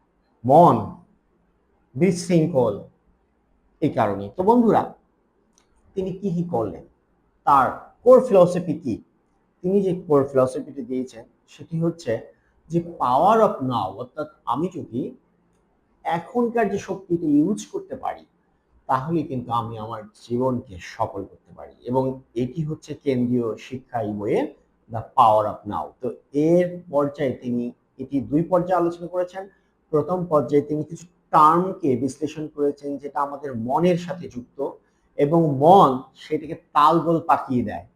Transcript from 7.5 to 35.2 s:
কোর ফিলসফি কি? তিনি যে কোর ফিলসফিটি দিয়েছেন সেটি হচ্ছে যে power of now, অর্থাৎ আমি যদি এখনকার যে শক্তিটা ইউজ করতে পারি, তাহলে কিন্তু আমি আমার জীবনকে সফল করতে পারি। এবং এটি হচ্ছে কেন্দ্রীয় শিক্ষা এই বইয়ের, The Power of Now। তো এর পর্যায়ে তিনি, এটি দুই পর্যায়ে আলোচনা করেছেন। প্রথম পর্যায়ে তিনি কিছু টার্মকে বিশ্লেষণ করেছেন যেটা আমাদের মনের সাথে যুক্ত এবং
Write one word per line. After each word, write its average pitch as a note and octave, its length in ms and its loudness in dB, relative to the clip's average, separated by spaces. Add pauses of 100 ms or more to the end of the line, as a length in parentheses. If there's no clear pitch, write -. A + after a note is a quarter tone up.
কোর B3 220 8
ফিলসফি F3 480 4
কি? G#2+ 280 -6 (600)
তিনি F#3+ 200 2
যে F3+ 260 -2
কোর C#3 200 4
ফিলসফিটি C3 540 -2
দিয়েছেন B2 440 -8 (220)
সেটি - 320 -10
হচ্ছে D#3+ 420 -2 (460)
যে E3 120 -2
power E3+ 640 2
of F#3+ 200 2
now, A#2 360 -2
অর্থাৎ D3 300 -12 (180)
আমি C#3 280 -4
যদি D3 420 -10 (880)
এখনকার A3+ 680 -2
যে G3 80 -4
শক্তিটা E3+ 500 -6
ইউজ D3+ 440 2
করতে - 240 -10
পারি, - 300 -10 (600)
তাহলে D3 360 -2
কিন্তু B2 280 -8
আমি A2+ 260 -4
আমার A2 260 -12 (260)
জীবনকে A#2+ 520 -4
সফল - 440 -8
করতে - 300 -20
পারি। - 180 -18 (100)
এবং C3 380 -2 (120)
এটি B2+ 300 -4
হচ্ছে D3+ 300 -10
কেন্দ্রীয় B2 640 -2
শিক্ষা - 440 -10
এই G#2+ 120 -4
বইয়ের, B2 340 -2 (440)
The A2+ 80 -8
Power A2 460 4
of G#2 260 -8
Now। D#2+ 160 -6 (140)
তো B2 100 -6 (220)
এর F3 560 2
পর্যায়ে C#3+ 420 -2
তিনি, A#2+ 400 -6 (260)
এটি C3+ 240 -4
দুই C3 220 0
পর্যায়ে F3 380 0
আলোচনা E3+ 260 -4
করেছেন। F3+ 420 -8 (400)
প্রথম F3+ 360 -2
পর্যায়ে C#3+ 360 2
তিনি D3+ 220 -4
কিছু - 220 -16 (260)
টার্মকে E3 640 4
বিশ্লেষণ C#3+ 520 -6
করেছেন C#3+ 500 -4
যেটা C#3+ 240 -6
আমাদের C#3+ 340 -8
মনের D3 420 0
সাথে - 320 -12
যুক্ত C3+ 400 -10 (460)
এবং D3 420 2